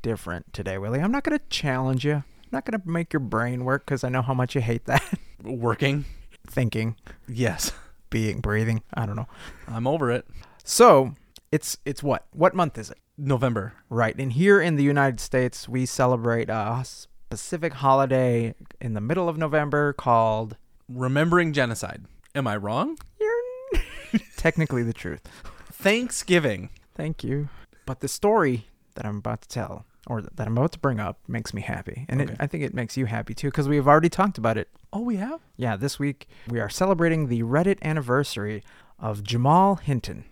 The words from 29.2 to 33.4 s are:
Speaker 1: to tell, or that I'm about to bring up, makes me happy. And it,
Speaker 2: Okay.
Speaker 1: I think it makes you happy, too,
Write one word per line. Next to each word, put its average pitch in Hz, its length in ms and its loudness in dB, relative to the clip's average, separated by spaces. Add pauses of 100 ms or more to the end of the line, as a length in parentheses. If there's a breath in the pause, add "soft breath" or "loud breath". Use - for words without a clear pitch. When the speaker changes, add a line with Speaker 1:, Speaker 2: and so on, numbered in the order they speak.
Speaker 1:
to - 60 -20
tell, - 360 -8 (240)
or 113 140 -4
that - 260 -8
I'm 113 100 0
about 151 140 2
to - 80 -16
bring 135 180 0
up, 101 300 -6
makes 113 260 -6
me 98 80 -6
happy. - 460 -8
And 131 120 -2
it, 143 100 2
Speaker 2:
Okay. - 100 -10
Speaker 1:
I 143 80 -2
think 156 160 -4
it - 100 -6
makes 120 220 -6
you 131 100 -2
happy, 110 280 -6
too, 143 180 -4